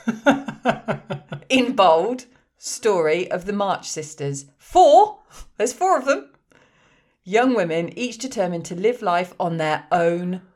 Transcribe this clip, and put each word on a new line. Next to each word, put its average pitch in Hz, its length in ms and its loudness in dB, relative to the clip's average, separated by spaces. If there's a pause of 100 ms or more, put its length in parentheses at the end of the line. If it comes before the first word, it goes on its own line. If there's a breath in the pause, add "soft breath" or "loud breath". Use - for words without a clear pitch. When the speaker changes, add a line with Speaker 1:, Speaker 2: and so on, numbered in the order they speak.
Speaker 1:
<laughs> - 1400 -4
Speaker 2:
in 254 260 0
bold, 190 500 2 (320 soft breath)
story 175 760 -2
of 180 140 -6
the 202 80 -6
March 196 360 -4
sisters. 143 560 -10 (120)
Four, 370 640 6 (380 loud breath)
there's 226 160 -2
four 359 240 0
of 262 80 -6
them. 277 260 -2 (920 soft breath)
Young 240 300 2
women, 170 440 -2
each 240 200 -8
determined 180 480 -6
to 180 100 -12
live 220 280 -2
life 180 360 -2
on 170 180 -4
their 156 340 -4
own 180 500 -2 (140)